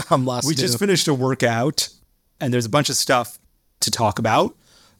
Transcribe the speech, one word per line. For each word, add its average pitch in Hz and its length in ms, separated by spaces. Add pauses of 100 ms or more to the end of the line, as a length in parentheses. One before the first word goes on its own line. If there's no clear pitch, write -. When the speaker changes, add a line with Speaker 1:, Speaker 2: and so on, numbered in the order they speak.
Speaker 1:
<laughs> - 40
I'm 135 160
lost 123 200
Speaker 2:
We 160 80
Speaker 1:
too. 135 60
Speaker 2:
just 120 180
finished 196 300
a 151 60
workout, 127 760 (520)
and 127 120
there's 123 140
a 107 40
bunch 143 200
of 131 60
stuff - 420 (420)
to - 100
talk 107 280
about. 123 360 (460)